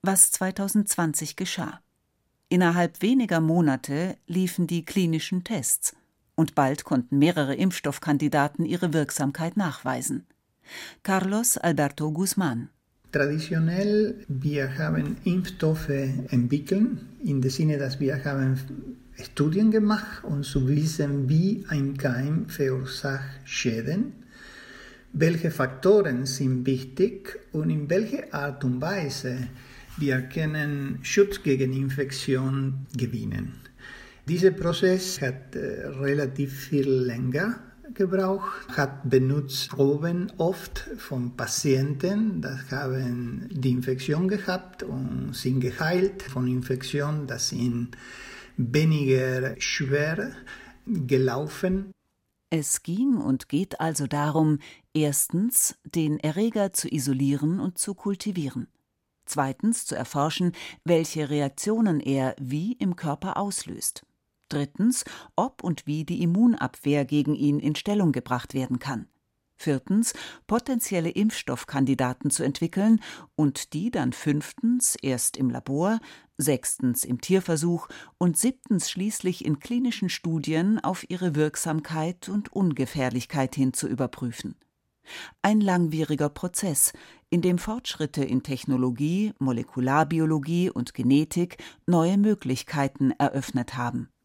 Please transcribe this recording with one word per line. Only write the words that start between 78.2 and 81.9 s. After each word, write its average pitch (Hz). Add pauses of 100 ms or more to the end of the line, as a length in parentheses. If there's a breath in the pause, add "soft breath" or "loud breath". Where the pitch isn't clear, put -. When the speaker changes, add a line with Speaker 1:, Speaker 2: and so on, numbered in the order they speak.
Speaker 1:
siebtens -
schließlich 185
in 147
klinischen 240
Studien 165
auf -
ihre 180
Wirksamkeit 160